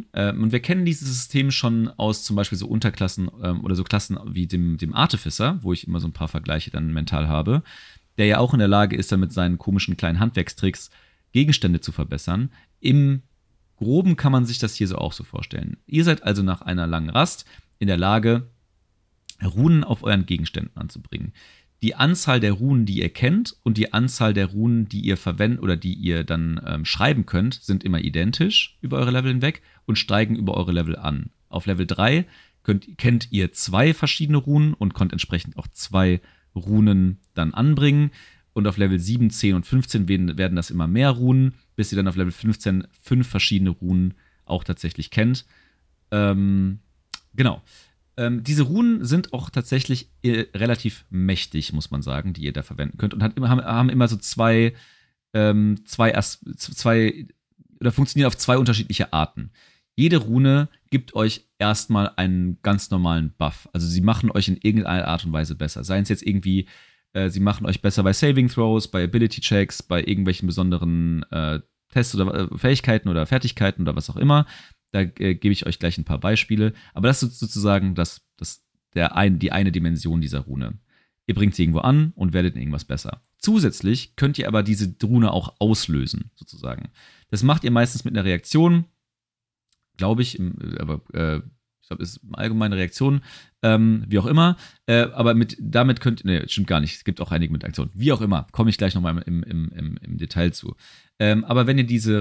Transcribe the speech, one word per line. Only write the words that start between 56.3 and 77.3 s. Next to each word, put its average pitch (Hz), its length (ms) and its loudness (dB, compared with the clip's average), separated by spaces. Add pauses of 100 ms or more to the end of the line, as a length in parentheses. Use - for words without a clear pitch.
z-, - 200 -12
zwei, 113 520 0 (500)
oder 120 140 0
funktionieren 139 340 2
auf 117 100 0
zwei 127 220 2
unterschiedliche 107 540 0
Arten. 78 400 -4 (420)
Jede 165 220 4
Rune 135 520 4 (220)
gibt 131 240 -2
euch 110 320 -2 (120)
erstmal 104 580 0
einen 90 460 0
ganz 101 280 0
normalen 85 480 0
Buff. - 340 -6
Also 85 140 -2
sie 87 140 0
machen 110 320 2
euch 98 160 0
in 92 120 0
irgendeiner 107 460 0
Art 82 180 -4
und 85 80 -4
Weise 78 220 -2
besser. 78 300 -8
Seien 95 180 0
es 101 60 -2
jetzt - 180 -4
irgendwie, 95 400 0 (460)
äh, 95 180 -2
sie 95 80 -6
machen 101 280 0
euch 98 160 -2
besser 101 200 2
bei 95 100 4
Saving 135 360 2
Throws, 110 420 0
bei 90 140 -2
Ability 113 380 0
Checks, - 380 0
bei 87 220 -2
irgendwelchen 95 460 0
besonderen, 85 800 0
äh, 78 300 -4 (300)
Tests 120 260 0
oder, 95 360 0
äh, - 60 -10
Fähigkeiten 110 500 2
oder 82 180 0
Fertigkeiten 110 560 0
oder 76 120 -2
was 78 160 -6
auch - 60 -8
immer. 147 280 4 (460)
Da, 101 100 -2
äh, 92 340 -2
gebe 101 180 0
ich - 140 -2
euch 87 120 -4
gleich 87 200 -2
ein 78 80 -6
paar 76 120 -2
Beispiele. 107 540 0 (220)
Aber 104 140 0
das 131 140 2
ist 120 160 -6